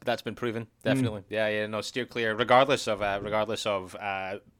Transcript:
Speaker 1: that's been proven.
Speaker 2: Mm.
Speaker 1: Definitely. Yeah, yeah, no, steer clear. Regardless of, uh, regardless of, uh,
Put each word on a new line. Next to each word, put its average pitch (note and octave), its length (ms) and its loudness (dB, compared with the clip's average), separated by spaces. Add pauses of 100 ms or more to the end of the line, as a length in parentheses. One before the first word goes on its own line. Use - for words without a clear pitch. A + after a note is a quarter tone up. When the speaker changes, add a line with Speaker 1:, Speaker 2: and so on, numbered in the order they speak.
Speaker 1:
that's A#2 180 -2
been A2 120 -6
proven. A#2 300 -4
Speaker 2:
Mm. - 40 -16 (140)
Speaker 1:
Definitely. A2 480 0
Yeah, G#2+ 180 0
yeah, G#2+ 180 0
no, G#2+ 140 -4
steer A#2+ 260 -4
clear. A#2 280 -2
Regardless B2 540 6
of, G#2 140 0
uh, G2+ 200 0
regardless G#2+ 440 -2
of, F#2+ 300 -2
uh, F#2+ 420 -6 (220)